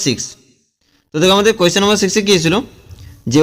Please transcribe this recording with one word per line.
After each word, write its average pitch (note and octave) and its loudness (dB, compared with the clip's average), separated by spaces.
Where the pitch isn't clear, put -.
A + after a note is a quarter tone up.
সিক্স। A#2 -4
তো - -6
দেখো F#3 2
আমাদের G#3 2
কোয়েশ্চেন F3 0
নাম্বার G3+ 0
সিক্সে G3 -2
কী G#3 4
ছিল E3 0
যে C#3+ 4